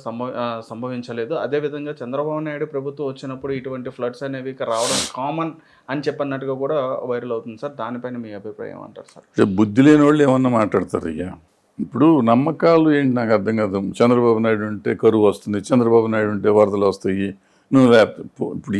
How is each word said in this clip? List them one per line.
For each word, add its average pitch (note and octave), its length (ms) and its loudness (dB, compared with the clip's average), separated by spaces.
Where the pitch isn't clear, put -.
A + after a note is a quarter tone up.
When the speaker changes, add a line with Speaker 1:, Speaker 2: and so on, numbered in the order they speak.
Speaker 1:
సంభవ-, A#2+ 280 -8
ఆ, A#2 260 -6
సంభవించలేదు. A#2+ 640 -8
అదేవిధంగా D3 600 -4
చంద్రబాబు D3 360 -6
నాయుడు D3+ 260 -6
ప్రభుత్వం C#3 320 -8
వచ్చినప్పుడు C3+ 520 -10
ఇటువంటి B2+ 300 -10
ఫ్లడ్స్ B2 340 -8
అనేవి C3+ 320 -8
ఇక C3+ 80 -8
రావడం B2 380 -2
కామన్ D#3 340 -4
అని C#3+ 180 -4
చెప్పన్నట్టుగా C3+ 460 -4
కూడా D3+ 120 -2
వైరల్ A#2+ 200 -6
అవుతుంది A2+ 300 -8
సార్. C#3+ 100 -8
దానిపైన B2 340 -10
మీ A2+ 240 -12
అభిప్రాయం G#2 360 -14
ఏమంటారు G2+ 380 -18
సార్? - 140 -20
Speaker 2:
అంటే G#2+ 300 0
బుద్ధి G#2+ 220 2
లేని D3 260 8
వాళ్ళు D3+ 160 6
ఏమన్నా C3 260 2
మాట్లాడతారు F#2+ 640 0
అయ్యా. F2 180 -8
ఇప్పుడు C#3 380 2
నమ్మకాలు D#3 640 4
ఏంటి C3+ 220 2
నాకు A2+ 160 0
అర్థం G#2+ 260 0
కాదు. G2 160 -2
చంద్రబాబు A#2+ 460 4
నాయుడు A2 260 0
ఉంటే G#2 320 -4
కరువు G#2+ 240 6
వస్తుంది, G#2 300 -2
చంద్రబాబు A#2 560 2
నాయుడు G#2+ 180 0
ఉంటే G#2 180 -2
వరదలు G#2 360 4
వస్తాయి, G2 420 -2
నువ్వు B2+ 200 6
లేకపోతే - 360 4
పో-, - 180 -6
ఇప్పుడు - 220 -6